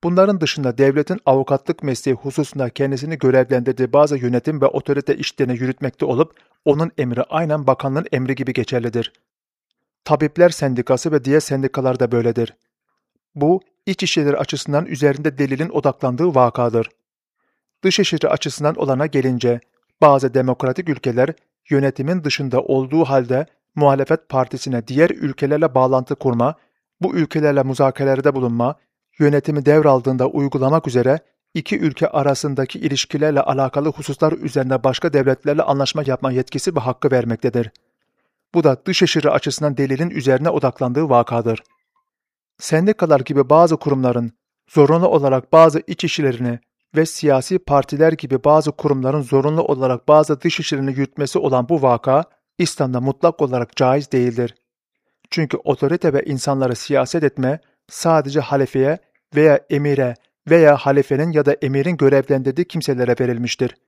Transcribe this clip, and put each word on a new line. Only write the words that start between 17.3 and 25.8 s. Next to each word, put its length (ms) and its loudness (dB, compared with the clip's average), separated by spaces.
Dış 140 2
işleri 300 0
açısından 460 -2
olana 320 -2
gelince, 540 0
bazı 340 4
demokratik 540 -2
ülkeler 460 -2
yönetimin 540 -2
dışında 360 -2
olduğu 440 0
halde 420 0
muhalefet 540 2
partisine 580 -4
diğer 240 2
ülkelerle 640 -2
bağlantı 400 2